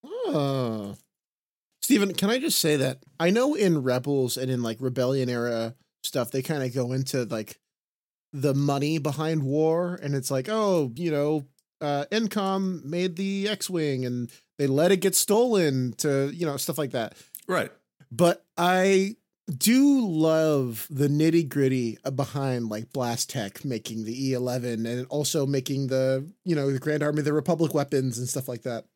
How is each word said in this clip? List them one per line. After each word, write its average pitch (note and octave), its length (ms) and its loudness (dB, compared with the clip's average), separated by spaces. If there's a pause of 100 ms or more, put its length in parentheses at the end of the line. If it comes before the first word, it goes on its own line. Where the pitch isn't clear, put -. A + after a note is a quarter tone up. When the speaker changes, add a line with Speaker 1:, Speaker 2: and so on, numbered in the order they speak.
Speaker 1:
Oh. C#3 920 -2 (840)
Steven, G3+ 320 2
can G3 160 0
I B3+ 80 2
just D4+ 200 0
say D3+ 180 2
that C3+ 260 -2 (180)
I E3+ 100 6
know A#3+ 240 2
in F3 280 2
Rebels B2+ 540 0
and C3 140 -4
in, B2 120 0
like, A2+ 180 -4
Rebellion C3 480 0
era A#2 460 -2 (300)
stuff, B2 260 -4
they C3+ 120 -2
kinda C3+ 280 -2
go B2 220 -2
into, C3 320 -2
like, A2 340 -8 (720)
the C#3 220 0
money C#3+ 440 0
behind D3+ 440 -2
war, D#3+ 600 0
and C#3+ 120 -4
it's C3+ 160 -4
like, C3 180 -2
oh, F#3+ 480 0
you E3+ 140 -2
know, D3 360 0 (340)
uh, C#3+ 300 -2
N A3 180 0
com F#3+ 600 -2
made F3 280 -2
the G3 320 -2
X-Wing, D#3 560 -2
and B2 260 -4 (280)
they C#3+ 80 2
let D3 260 4
it F#3+ 80 6
get F#3+ 140 2
stolen F3+ 840 2
to, C#3 360 0
you E3+ 120 -4
know, C#3+ 100 -2
stuff C#3 220 -4
like C#3 140 -4
that. A2+ 240 -4 (300)
Speaker 2:
Right. F3+ 240 -2 (400)
Speaker 1:
But E3+ 340 2 (120)
I F#3+ 600 4 (400)
do C4 520 4
love D#3 840 2
the C#3+ 180 2
nitty-gritty, C#3+ 960 2
uh, C#3 60 -2
behind, C3 580 -2
like, G#2+ 240 -8
Blastech A#2 720 -4
making A2 400 -6
the B2+ 260 -4
E - 20 0
eleven B2 540 -2
and B2 220 -4
also C#3+ 380 0
making C#3 420 -2
the, C3 380 0 (180)
you F3 120 0
know, C#3 160 0
the C3 80 -2
Grand D3+ 220 0
Army D3+ 180 0
of C#3+ 60 -2
the D3 60 0
Republic D3+ 420 0
weapons C3+ 440 0
and B2 100 -6
stuff C3 200 -6
like B2 140 -10
that. A#2 340 -6